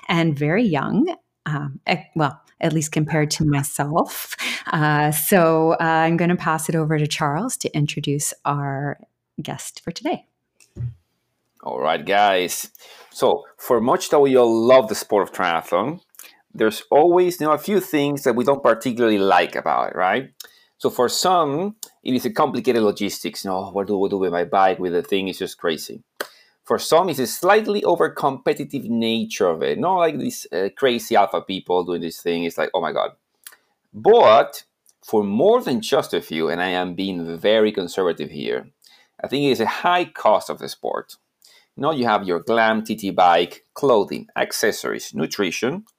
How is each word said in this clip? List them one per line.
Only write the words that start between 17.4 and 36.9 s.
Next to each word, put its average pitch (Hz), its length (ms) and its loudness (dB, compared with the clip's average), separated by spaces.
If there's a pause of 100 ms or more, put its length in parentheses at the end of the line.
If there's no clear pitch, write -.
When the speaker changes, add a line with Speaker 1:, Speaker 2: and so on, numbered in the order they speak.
Speaker 2:
you 151 60 -2
know, 151 80 2
a 143 40 0
few 196 220 0
things 143 440 -2
that 117 120 2
we 123 80 0
don't 139 180 0
particularly 113 540 2
like 92 400 2
about 62 320 -2
it, - 80 -12
right? 107 340 -2 (460)
So 123 140 -4
for 123 180 0
some, 175 680 0 (280)
it 127 100 -2
is 123 120 -2
a 120 40 -4
complicated 120 520 0
logistics. 101 600 -4
You 98 80 -6
know, 95 200 -4
what 95 160 -4
do 98 180 0
I 95 60 -2
do 98 80 -2
with 92 140 -2
my 87 120 -2
bike, 95 340 2
with 90 140 -4
the 85 100 0
thing? 95 260 -2
It's 90 100 -8
just - 180 -8
crazy. 78 460 -6 (600)
For 113 160 -2
some, 175 300 2
it's 143 100 -4
a 127 80 -2
slightly 208 580 0
over-competitive 147 1000 -2
nature 113 640 0
of 80 140 -2
it. 73 160 -2
Not 175 180 0
like 165 220 0
these, - 340 -8
uh, 95 240 -2
crazy 117 400 0
alpha 95 240 2
people 90 440 -2
doing 87 180 -4
this 82 180 -8
thing. 85 240 -2
It's 85 140 -6
like, 78 160 -2
"Oh 87 80 -2
my 78 100 -4
God." 55 200 -4 (840)
But 135 680 6 (380)
for 104 220 0
more 170 380 2
than 123 180 -2
just - 320 -2
a 87 80 0
few, 80 300 -4
and 85 100 -4
I 92 80 -2
am 90 260 -4